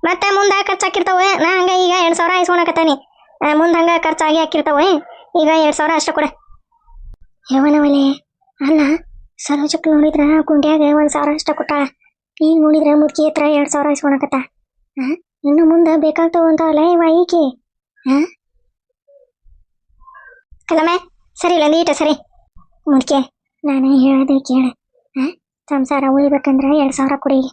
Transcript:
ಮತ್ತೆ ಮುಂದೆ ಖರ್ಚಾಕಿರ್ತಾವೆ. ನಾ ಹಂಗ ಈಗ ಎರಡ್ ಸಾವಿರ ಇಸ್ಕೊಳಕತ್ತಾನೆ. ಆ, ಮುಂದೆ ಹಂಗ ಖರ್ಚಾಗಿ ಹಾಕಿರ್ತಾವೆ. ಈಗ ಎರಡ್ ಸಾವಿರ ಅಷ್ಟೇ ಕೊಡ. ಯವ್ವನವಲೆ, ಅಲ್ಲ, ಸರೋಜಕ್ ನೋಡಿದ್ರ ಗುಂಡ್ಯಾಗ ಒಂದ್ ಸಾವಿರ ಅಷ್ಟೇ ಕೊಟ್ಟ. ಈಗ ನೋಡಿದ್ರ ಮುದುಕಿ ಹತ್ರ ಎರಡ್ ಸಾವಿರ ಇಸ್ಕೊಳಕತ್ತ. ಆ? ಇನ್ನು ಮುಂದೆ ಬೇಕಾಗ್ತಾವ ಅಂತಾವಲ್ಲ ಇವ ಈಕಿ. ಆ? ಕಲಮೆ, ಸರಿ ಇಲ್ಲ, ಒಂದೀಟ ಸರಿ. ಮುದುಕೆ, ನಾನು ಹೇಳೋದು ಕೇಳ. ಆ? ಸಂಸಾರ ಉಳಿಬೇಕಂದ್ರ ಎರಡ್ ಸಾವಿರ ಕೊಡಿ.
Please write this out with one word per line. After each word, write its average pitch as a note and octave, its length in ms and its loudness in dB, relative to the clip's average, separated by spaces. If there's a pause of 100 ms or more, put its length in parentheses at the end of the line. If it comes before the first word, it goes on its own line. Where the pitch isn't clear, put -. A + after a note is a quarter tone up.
ಮತ್ತೆ F4+ 260 -4
ಮುಂದೆ G4+ 320 0
ಖರ್ಚಾಕಿರ್ತಾವೆ. F#4+ 720 -2
ನಾ F4+ 240 0
ಹಂಗ F#4 100 0
ಈಗ F#4 220 0 (100)
ಎರಡ್ E4 120 0
ಸಾವಿರ F4 260 0
ಇಸ್ಕೊಳಕತ್ತಾನೆ. E4+ 680 0 (400)
ಆ, D4+ 60 0
ಮುಂದೆ E4+ 240 0
ಹಂಗ E4 120 2 (120)
ಖರ್ಚಾಗಿ D#4+ 360 -2
ಹಾಕಿರ್ತಾವೆ. D#4 460 -2 (580)
ಈಗ D4+ 140 2
ಎರಡ್ D4+ 200 0
ಸಾವಿರ D#4 180 -2
ಅಷ್ಟೇ D#4 180 -2
ಕೊಡ. D4+ 120 -2 (1300)
ಯವ್ವನವಲೆ, C#4+ 580 2 (540)
ಅಲ್ಲ, D4+ 140 2 (680)
ಸರೋಜಕ್ D4 420 -4
ನೋಡಿದ್ರ D4+ 320 2 (240)
ಗುಂಡ್ಯಾಗ D4+ 360 2
ಒಂದ್ D4 300 2
ಸಾವಿರ D4 240 -2
ಅಷ್ಟೇ D#4 180 -4
ಕೊಟ್ಟ. D4+ 200 -6 (680)
ಈಗ D#4 200 2
ನೋಡಿದ್ರ D4+ 320 2
ಮುದುಕಿ D4+ 340 2
ಹತ್ರ D#4 140 -2
ಎರಡ್ D4 260 0
ಸಾವಿರ D4 220 -2
ಇಸ್ಕೊಳಕತ್ತ. C#4 440 -2 (680)
ಆ? - 20 -4 (380)
ಇನ್ನು D4 260 2
ಮುಂದೆ E4 260 4
ಬೇಕಾಗ್ತಾವ E4 520 0
ಅಂತಾವಲ್ಲ D#4+ 300 0
ಇವ E4+ 240 2 (200)
ಈಕಿ. E4 400 -2 (480)
ಆ? C#4 100 2 (2500)
ಕಲಮೆ, E4+ 300 0 (440)
ಸರಿ F4 120 0
ಇಲ್ಲ, D#4 100 0
ಒಂದೀಟ E4 260 0
ಸರಿ. D4+ 220 -2 (760)
ಮುದುಕೆ, C#4 280 2 (460)
ನಾನು C4+ 360 2
ಹೇಳೋದು C4+ 400 2
ಕೇಳ. B3+ 300 -2 (520)
ಆ? C4+ 40 -2 (440)
ಸಂಸಾರ C#4 400 -2
ಉಳಿಬೇಕಂದ್ರ C#4 540 0 (100)
ಎರಡ್ C#4 180 0
ಸಾವಿರ C4+ 240 -2
ಕೊಡಿ. C4+ 240 0 (120)